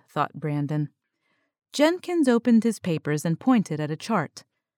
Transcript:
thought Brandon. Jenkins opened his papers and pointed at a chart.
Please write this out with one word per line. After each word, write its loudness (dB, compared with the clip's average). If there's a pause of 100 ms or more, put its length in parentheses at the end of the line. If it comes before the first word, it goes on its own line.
thought -4
Brandon. -4 (840)
Jenkins 2
opened 4
his 0
papers -4
and -2
pointed 0
at -4
a -6
chart. -4 (340)